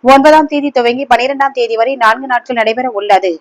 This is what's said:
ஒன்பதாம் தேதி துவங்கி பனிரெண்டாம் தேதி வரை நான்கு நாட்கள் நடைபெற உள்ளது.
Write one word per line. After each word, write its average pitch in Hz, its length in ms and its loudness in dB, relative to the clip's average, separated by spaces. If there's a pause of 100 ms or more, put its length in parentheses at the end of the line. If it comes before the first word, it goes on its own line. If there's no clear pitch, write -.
ஒன்பதாம் 285 420 4
தேதி 285 240 -4
துவங்கி 247 340 -2
பனிரெண்டாம் 269 480 -2
தேதி 233 240 -4
வரை 247 200 -2
நான்கு 233 300 0
நாட்கள் 247 300 -4
நடைபெற 233 340 -2
உள்ளது. 196 500 0